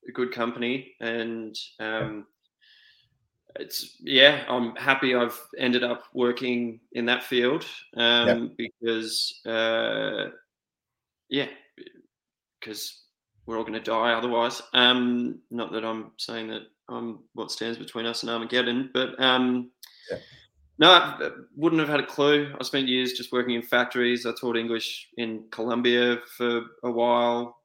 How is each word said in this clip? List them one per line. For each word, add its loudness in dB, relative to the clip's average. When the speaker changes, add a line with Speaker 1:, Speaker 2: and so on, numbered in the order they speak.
Speaker 1:
a -16
good -2
company, -4
and, -6
um, -6
it's, -12
yeah, 6
I'm -2
happy 2
I've 0
ended 2
up -4
working 0
in -4
that 0
field, 0
um, 2
Speaker 2:
Yep. -
Speaker 1:
because, -4
uh, -2
yeah, -2
'cause -12
we're -6
all -4
gonna -8
die 2
otherwise. 0
Um, 4
not -6
that -4
I'm -8
saying -8
that -10
I'm -10
what -8
stands -6
between -8
us -6
and -6
Armageddon, -2
but, -2
um, 2
Speaker 2:
Yeah. -8
Speaker 1:
no, 8
I, 6
I -4
wouldn't 2
have 2
had 2
a -4
clue. 2
I -8
spent -2
years 0
just -10
working 2
in -2
factories. 2
I -2
taught -2
English -4
in -6
Colombia 2
for -2
a -2
while. 0